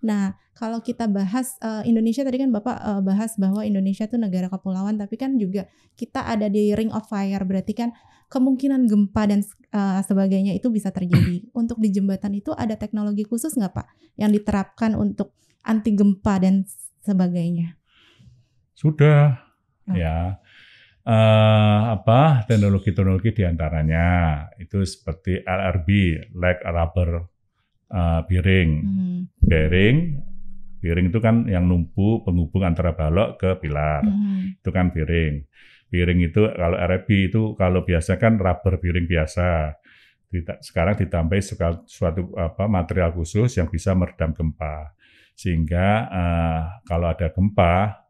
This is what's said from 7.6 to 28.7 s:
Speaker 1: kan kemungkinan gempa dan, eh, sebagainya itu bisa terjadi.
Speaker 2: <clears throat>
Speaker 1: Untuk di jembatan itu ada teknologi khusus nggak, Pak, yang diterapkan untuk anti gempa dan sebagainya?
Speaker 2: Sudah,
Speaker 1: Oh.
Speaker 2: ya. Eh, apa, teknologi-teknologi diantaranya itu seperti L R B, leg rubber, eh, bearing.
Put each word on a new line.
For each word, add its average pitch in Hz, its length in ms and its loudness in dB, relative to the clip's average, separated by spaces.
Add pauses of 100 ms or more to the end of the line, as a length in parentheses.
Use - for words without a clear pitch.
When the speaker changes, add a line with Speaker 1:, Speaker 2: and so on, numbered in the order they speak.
Speaker 1:
kan 233 160 -4 (320)
kemungkinan 262 640 0
gempa 208 400 2
dan, 202 160 2
eh, 196 560 -4
sebagainya 196 480 0
itu 185 160 -4
bisa 208 240 -2
terjadi. 180 580 0
Speaker 2:
<clears throat> - 60 -20
Speaker 1:
Untuk 233 240 -4
di 214 160 0
jembatan 196 400 -2
itu 202 160 -8
ada 220 240 -4
teknologi 208 480 -6
khusus 240 320 -6
nggak, 196 160 -2
Pak, - 160 -10 (320)
yang 208 160 4
diterapkan 208 640 -2
untuk 208 400 -4 (240)
anti 220 320 0
gempa 196 480 2
dan 190 240 2 (400)
sebagainya? 175 720 -2 (960)
Speaker 2:
Sudah, 147 640 4 (480)
Speaker 1:
Oh. 185 80 -2
Speaker 2:
ya. 85 480 -2 (600)
Eh, 110 800 4 (120)
apa, 123 540 4
teknologi-teknologi 98 880 2
diantaranya 80 720 0 (520)
itu 98 280 -4
seperti - 560 -6
L 92 180 -2 (100)
R 90 120 0
B, 90 320 4 (200)
leg 90 280 0
rubber, 85 640 -2 (640)
eh, 85 360 0
bearing. 92 440 4 (120)